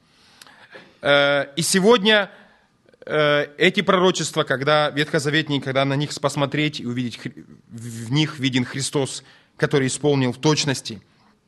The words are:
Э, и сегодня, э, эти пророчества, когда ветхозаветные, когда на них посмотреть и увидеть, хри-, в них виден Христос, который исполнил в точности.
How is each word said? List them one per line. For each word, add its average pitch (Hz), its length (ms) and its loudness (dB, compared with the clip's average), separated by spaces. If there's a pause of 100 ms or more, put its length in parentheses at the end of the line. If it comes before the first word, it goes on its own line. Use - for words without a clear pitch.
(1000)
Э, 143 540 2
и 170 60 -2
сегодня, 202 720 4 (720)
э, 147 440 2 (100)
эти 180 240 2
пророчества, 175 600 2
когда 147 480 0
ветхозаветные, 147 680 0
когда 135 260 0
на 139 100 0
них 143 160 -2 (100)
посмотреть 143 580 -2
и - 60 -10
увидеть, 120 320 -6
хри-, - 280 -14 (220)
в 117 440 -12
них 151 260 0
виден 127 260 0
Христос, 135 600 -4 (340)
который 139 300 0
исполнил 135 440 2
в - 60 -10
точности. 135 640 -2 (460)